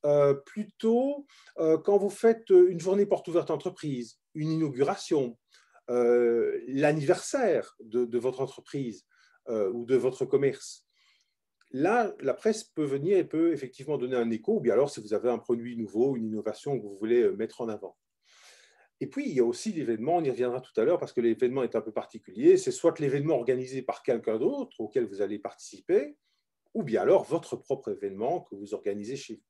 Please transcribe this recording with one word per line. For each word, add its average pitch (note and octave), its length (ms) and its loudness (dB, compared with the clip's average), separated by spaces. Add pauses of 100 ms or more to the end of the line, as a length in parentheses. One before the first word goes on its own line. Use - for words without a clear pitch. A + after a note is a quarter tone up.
euh, C#3+ 280 6
plutôt, A#3 920 -2 (320)
euh, D#3+ 200 4
quand G3+ 200 2
vous G3+ 120 2
faites A3+ 400 0
une F3+ 300 8
journée F#3+ 260 2
porte F#3+ 220 -2
ouverte E3 240 0
entreprise, C#3+ 680 -6 (140)
une D#3 180 -4
inauguration, C#3+ 880 0 (520)
euh, A#2+ 760 2
l'anniversaire D3+ 1120 0
de, A#2 260 -2
de A#2 120 -4
votre B2+ 240 -2
entreprise, C3+ 640 -8 (420)
euh, G#2+ 240 0
ou A#2+ 140 -6
de B2+ 100 2
votre B2+ 300 0
commerce. C#3 600 -2 (880)
Là, G3 480 0
la C3+ 160 0
presse A3 280 0
peut - 220 -4
venir C#3+ 320 0
et F3 60 2
peut E3 280 0
effectivement C#3 460 -6
donner B2+ 180 -2
un A#2 140 0
écho, A2+ 280 0
ou - 20 0
bien A#2+ 140 2
alors C#3 180 2
si B2 100 -12
vous G#2+ 120 -6
avez G#2+ 160 0
un A#2 100 -2
produit A#2+ 360 -4
nouveau, A#2 400 0
une A2+ 120 -4
innovation G#2+ 500 -6
que G#2+ 60 -8
vous G2 140 -14
voulez, A2+ 260 2
euh, G2 120 2
mettre A2+ 260 -6
en A#2 80 -6
avant. G2+ 280 -12 (1000)
Et C#3+ 80 -8
puis, C#4 200 -8
il F#3+ 60 -6
y D3 60 0
a F#3 60 6
aussi A#2+ 260 -4
l'événement, C3 460 -2
on E3 60 0
y C#3 60 0
reviendra B2 320 -2
tout - 180 -6
à A2 40 4
l'heure D#3+ 160 2
parce A#2+ 140 -10
que A#2+ 80 -2
l'événement B2 420 2
est A2+ 120 -4
un A2 60 0
peu A2 100 -10
particulier, A2+ 640 2
c'est - 140 -2
soit E3 280 0
l'événement C#3+ 360 0
organisé B2+ 460 -2
par - 220 -8
quelqu'un A2+ 340 -2
d'autre G3+ 420 -2
auquel A2+ 260 -2
vous G2+ 160 -6
allez G2+ 180 -4
participer, - 800 -4 (580)
ou A3 80 -4
bien A2 180 0
alors C#3+ 220 4
votre D#3+ 320 -6
propre - 360 -6
événement G2+ 500 -6
que - 140 -18
vous G2+ 200 -12
organisez G#2 400 -6
chez A#2+ 200 -12
vous. - 140 -20